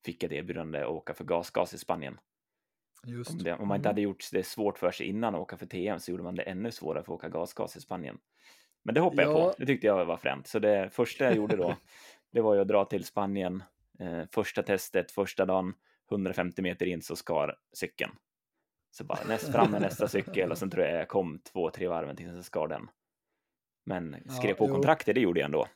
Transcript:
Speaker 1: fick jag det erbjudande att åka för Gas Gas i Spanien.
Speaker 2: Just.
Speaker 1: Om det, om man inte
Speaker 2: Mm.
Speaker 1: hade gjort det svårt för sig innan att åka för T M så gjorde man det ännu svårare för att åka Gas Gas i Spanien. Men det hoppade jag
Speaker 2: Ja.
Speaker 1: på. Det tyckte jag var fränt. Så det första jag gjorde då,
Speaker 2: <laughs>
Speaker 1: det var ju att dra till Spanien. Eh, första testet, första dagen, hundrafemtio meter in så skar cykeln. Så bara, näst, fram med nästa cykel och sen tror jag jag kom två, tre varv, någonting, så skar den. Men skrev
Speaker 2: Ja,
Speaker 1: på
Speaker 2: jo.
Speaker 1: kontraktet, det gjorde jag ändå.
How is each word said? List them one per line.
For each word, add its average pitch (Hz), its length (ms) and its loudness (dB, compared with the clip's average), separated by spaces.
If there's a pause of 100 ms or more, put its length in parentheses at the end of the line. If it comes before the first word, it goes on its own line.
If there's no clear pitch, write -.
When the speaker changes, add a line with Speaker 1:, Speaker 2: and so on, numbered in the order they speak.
Speaker 1:
fick 87 180 -6
jag 80 60 -2
det 71 60 -6
erbjudande 80 460 -6
att 62 80 -2
åka 80 240 -6
för 85 100 -12
Gas 85 280 -2
Gas - 220 0
i 82 40 -12
Spanien. 82 420 -6 (840)
Speaker 2:
Just. 120 280 -10
Speaker 1:
Om 170 60 -8
det, 85 160 -4
om 101 140 -4
man 101 100 2
inte 139 120 0
Speaker 2:
Mm. 104 40 0
Speaker 1:
hade 104 80 0
gjort 101 300 -4
det 92 120 2
svårt 104 340 -2
för 87 140 2
sig - 160 -6
innan 107 280 -2
att 78 60 -4
åka 92 160 -10
för 87 80 -12
T 90 220 -4
M 104 120 -4
så - 120 -8
gjorde 87 120 -6
man 90 120 -8
det - 80 -4
ännu 98 280 -6
svårare 78 320 -6
för - 100 -10
att 82 60 -8
åka 80 100 -8
Gas 80 240 -6
Gas - 240 -6
i - 40 -18
Spanien. 78 360 -10 (680)
Men 113 120 0
det 156 60 8
hoppade 180 200 6
jag 156 100 6
Speaker 2:
Ja. 156 40 4
Speaker 1:
på. 175 220 6
Det 131 80 -4
tyckte 127 220 2
jag 95 180 6
var 82 120 -2
fränt. 67 300 -2
Så 110 120 0
det 101 300 4
första - 360 0
jag 117 100 6
gjorde 107 200 2
då, 87 200 0 (280)
Speaker 2:
<laughs> - 280 -20
Speaker 1:
det 117 100 2
var 107 140 6
ju 98 60 6
att 98 60 4
dra 101 180 6
till 95 180 -2
Spanien. 95 600 -2 (360)
Eh, 85 220 -6 (100)
första 104 320 0
testet, 95 480 0
första 95 340 0
dagen, 92 280 2 (360)
hundrafemtio 95 520 -2
meter 90 240 -2
in 87 160 -4
så - 140 -8
skar 76 420 -2 (160)
cykeln. - 380 -6 (800)
Så - 120 -14
bara, - 240 -4
näst, 113 240 -2
fram 113 200 4
med 101 100 0
nästa 101 260 0
cykel 95 440 0
och 82 60 -4
sen 95 120 -4
tror 87 160 2
jag 80 140 0
jag 82 80 -4
kom 90 320 -2 (140)
två, 85 160 0
tre 90 180 -4
varv, 85 160 -2
någonting, 85 320 -10
så 87 80 -14
skar 78 240 -2
den. 78 200 -6 (1000)
Men 87 300 -4 (140)
skrev 123 200 0
Speaker 2:
Ja, 95 60 2
Speaker 1:
på 110 120 4
Speaker 2:
jo. 135 60 2
Speaker 1:
kontraktet, 139 420 4
det 127 60 4
gjorde 87 180 4
jag 73 60 2
ändå. 73 300 2